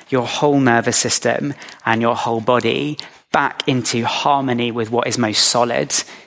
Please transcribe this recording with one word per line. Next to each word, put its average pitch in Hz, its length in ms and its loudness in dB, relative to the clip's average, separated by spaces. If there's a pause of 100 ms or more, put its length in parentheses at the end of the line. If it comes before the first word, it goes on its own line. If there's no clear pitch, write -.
your 123 180 0
whole 143 340 2
nervous 117 360 4
system, 123 580 0 (300)
and 113 180 0
your 117 120 2
whole 117 260 -4
body 123 580 0 (340)
back - 360 -2
into 123 360 0
harmony 127 640 0
with 113 200 -4
what 120 160 0
is 127 100 -4
most 110 280 0
solid 123 480 0 (340)